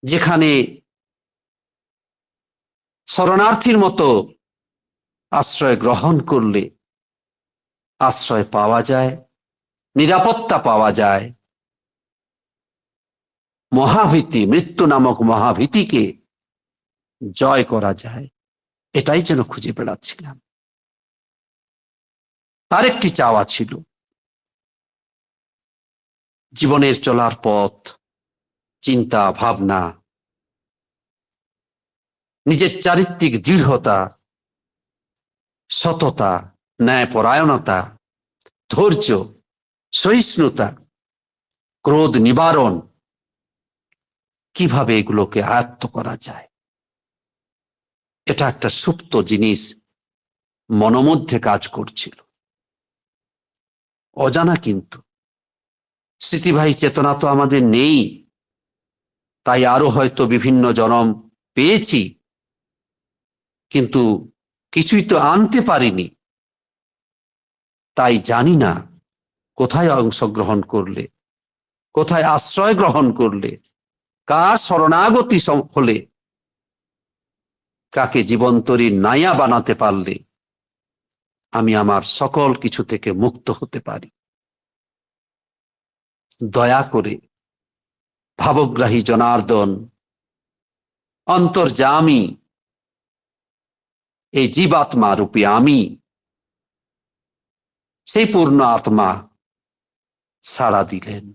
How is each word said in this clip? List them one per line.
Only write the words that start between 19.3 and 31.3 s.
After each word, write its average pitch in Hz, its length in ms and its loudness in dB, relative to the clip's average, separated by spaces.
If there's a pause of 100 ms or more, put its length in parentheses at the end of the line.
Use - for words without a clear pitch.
খুঁজে - 280 -8
বেড়াচ্ছিলাম। 123 680 -8 (2250)
আরেকটি 226 380 2
চাওয়া 117 340 2
ছিল, - 340 -4 (2750)
জীবনের 139 500 2
চলার 120 280 0 (120)
পথ, 104 540 -4 (840)
চিন্তা 113 500 0
ভাবনা, 98 720 -4 (2500)